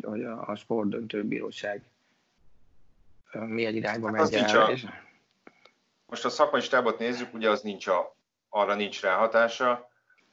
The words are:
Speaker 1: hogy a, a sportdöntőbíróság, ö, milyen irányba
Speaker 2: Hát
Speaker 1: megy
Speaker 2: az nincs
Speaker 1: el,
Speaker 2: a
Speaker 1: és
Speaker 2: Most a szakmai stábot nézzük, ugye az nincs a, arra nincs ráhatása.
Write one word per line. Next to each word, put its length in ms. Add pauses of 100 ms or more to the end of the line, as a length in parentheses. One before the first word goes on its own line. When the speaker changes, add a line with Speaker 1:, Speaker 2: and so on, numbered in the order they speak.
Speaker 1:
hogy 200
a, 240
a 80
sportdöntőbíróság, 1300 (1500)
ö, 80
milyen 360
irányba 300
Speaker 2:
Hát 100
Speaker 1:
megy 60
Speaker 2:
az 80
nincs 240
Speaker 1:
el, 80
Speaker 2:
a 100
Speaker 1:
és 140 (1200)
Speaker 2:
Most 200
a 40
szakmai 320
stábot 380
nézzük, 340
ugye 160
az 120
nincs 260
a, 280 (340)
arra 260
nincs 260
ráhatása. 880 (440)